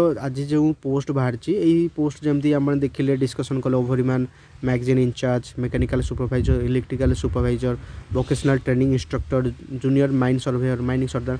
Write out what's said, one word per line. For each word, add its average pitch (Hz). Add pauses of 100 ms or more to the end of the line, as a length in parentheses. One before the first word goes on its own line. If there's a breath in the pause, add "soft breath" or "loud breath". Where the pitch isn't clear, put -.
(240)
ଆଜି 135
ଯେଉଁ 151 (120)
ପୋଷ୍ଟ 135
ବାହାରିଛି, 127
ଏଇ 170 (100)
ପୋଷ୍ଟ 147
ଯେମିତି 147
ଆମେ 143
ଦେଖିଲେ, 139
ଡିସ୍କସନ୍ 131
କଲେ, 127
ଓଭରମ୍ୟାନ୍, 127 (400 loud breath)
ମ୍ୟାଗାଜିନ୍ 127
ଇନଚାର୍ଜ, 123 (140)
ମେକାନିକାଲ୍ 127
ସୁପରଭାଇଜର, 127
ଇଲେକ୍ଟ୍ରିକାଲ୍ 127
ସୁପରଭାଇଜର, 123 (380 loud breath)
ଭୋକେସନାଲ୍ 127
ଟ୍ରେନିଂ 131
ଇନଷ୍ଟ୍ରକ୍ଟର, 131 (380)
ଜୁନିୟର 139
ମାଇନ୍ 127
ସର୍ଭେୟର, 127
ମାଇନିଂ 127
ସର୍ଦ୍ଦାର 127